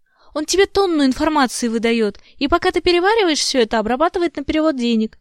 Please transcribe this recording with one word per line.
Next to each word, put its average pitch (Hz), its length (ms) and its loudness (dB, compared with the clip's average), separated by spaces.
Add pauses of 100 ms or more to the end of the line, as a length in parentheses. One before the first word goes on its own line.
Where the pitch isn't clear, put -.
(340)
Он 302 120 -6
тебе 381 200 2
тонну 349 400 0
информации 269 640 0
выдаёт, 226 500 -2 (180)
и 277 100 -4
пока 349 240 0
ты 349 100 -2
перевариваешь 359 580 0
всё - 220 0
это, 220 180 0
обрабатывает 320 560 -2
на 294 80 -8
перевод 311 320 0
денег. 233 460 -2